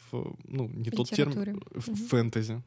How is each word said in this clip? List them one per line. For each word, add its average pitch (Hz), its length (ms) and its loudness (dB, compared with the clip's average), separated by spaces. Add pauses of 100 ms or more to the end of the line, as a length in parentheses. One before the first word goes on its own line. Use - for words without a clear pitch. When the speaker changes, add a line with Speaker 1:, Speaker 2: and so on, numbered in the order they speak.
(120)
Speaker 1:
в, - 340 -6
ну, 131 240 -2
не 117 220 -4
тот 127 200 2
термин, 143 280 4
Speaker 2:
Литературе. 202 420 -4
Speaker 1:
в 117 80 -8
Speaker 2:
Мгм. 214 60 -2 (120)
Speaker 1:
фэнтези, 113 600 2